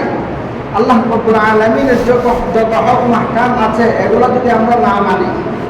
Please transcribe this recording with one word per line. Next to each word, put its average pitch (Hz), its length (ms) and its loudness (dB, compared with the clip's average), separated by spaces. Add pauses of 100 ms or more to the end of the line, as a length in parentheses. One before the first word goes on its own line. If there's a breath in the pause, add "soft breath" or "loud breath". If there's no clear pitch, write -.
(760)
আল্লাহ 240 220 2
রাব্বুল 220 380 0
আলামিনের 220 720 2
যত, 233 520 0
যত 220 160 0
হক 240 360 2
মাহকাম 233 420 0 (120)
আছে, 226 200 0
এগুলো 220 440 2
যদি 233 240 0
আমরা 226 240 2
না 202 260 0
মানি, 190 240 0 (440)